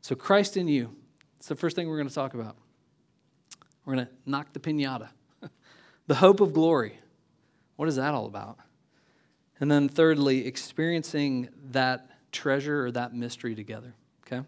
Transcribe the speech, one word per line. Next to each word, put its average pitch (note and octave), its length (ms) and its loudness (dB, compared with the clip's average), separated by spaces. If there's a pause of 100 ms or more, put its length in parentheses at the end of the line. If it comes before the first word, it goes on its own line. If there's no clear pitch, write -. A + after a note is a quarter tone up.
So - 140 -4
Christ G3+ 420 4
in F3+ 100 0
you, B2+ 300 0 (420)
it's - 100 -20
the D#3 60 -4
first E3 220 -2
thing E3+ 120 -4
we're D#3 100 -4
gonna C#3 120 -4
talk C3+ 240 -6
about. A2+ 220 -10 (1300)
We're C3+ 100 -4
gonna B2+ 160 -2 (160)
knock C#3 260 -4
the - 80 -10
piñata. C3+ 480 -4 (320)
<laughs> - 100 -18 (580)
The C#3 80 4
hope F#3+ 240 8
of F3+ 120 4
glory. D3+ 460 2 (800)
What D#3 120 -2
is D3+ 60 0
that C3 180 0
all A2+ 140 -4
about? G#2 320 -14 (1000)
And C#3+ 100 2
then C#3+ 180 4
thirdly, C#3+ 580 4
experiencing C#3+ 1000 -2 (220)
that B2+ 400 0 (220)
treasure C#3+ 520 -2
or B2 60 -4
that A#2+ 240 -6
mystery A#2+ 400 -8
together, A2 400 -14 (320)
okay? B2+ 220 -8